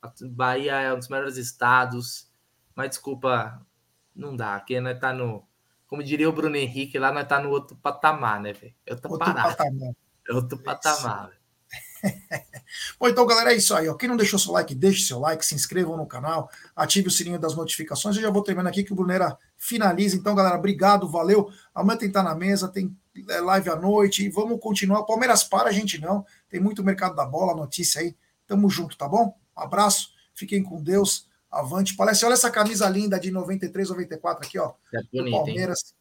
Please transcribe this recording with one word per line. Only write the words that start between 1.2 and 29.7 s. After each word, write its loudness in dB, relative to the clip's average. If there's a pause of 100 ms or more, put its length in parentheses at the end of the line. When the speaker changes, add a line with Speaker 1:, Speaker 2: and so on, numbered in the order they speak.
Speaker 1:
estados, 0 (460)
mas -6
desculpa, -4 (540)
não -12
dá. -4
Aqui -4
nós -6
tá -2
no, -6 (460)
como -8
diria 2
o 2
Bruno -2
Henrique, -4
lá 2
nós -4
tá 2
no -4
outro -4
patamar, 0
né, -8
velho? -18 (120)
É -10
outra -10
Speaker 2:
Outro -2
Speaker 1:
parada. 0
Speaker 2:
patamar. -4 (360)
Speaker 1:
É -4
outro -4
Speaker 2:
É -
isso. -16
Speaker 1:
patamar, -2
velho. -20 (640)
Speaker 2:
<laughs> -6 (420)
Bom, 4
então, 6
galera, 6
é 6
isso 2
aí, 2
ó. -2
Quem -4
não 0
deixou 4
seu 0
like, 0
deixe 4
seu -4
like, -2
se 0
inscrevam -2
no -8
canal, -6 (240)
ative 2
o 0
sininho -2
das -2
notificações. -4
Eu -2
já 0
vou 2
terminando -2
aqui -2
que -8
o -4
Brunera 0 (180)
finaliza. 0
Então, 0
galera, 4
obrigado, 4
valeu. 4 (240)
Amanhã 2
tem -2
Tá 2
Na 0
Mesa, 0
tem, -6 (320)
é, -2
live 2
à 0
noite. 4
E 0
vamos -2
continuar. 2
O -6
Palmeiras 4
para, 2
a 2
gente -2
não. -2 (240)
Tem -6
muito 0
mercado 0
da 0
bola, 0
notícia -4
aí. -4 (300)
Tamo 4
junto, -4
tá -6
bom? 0 (180)
Um -10
abraço, 2 (240)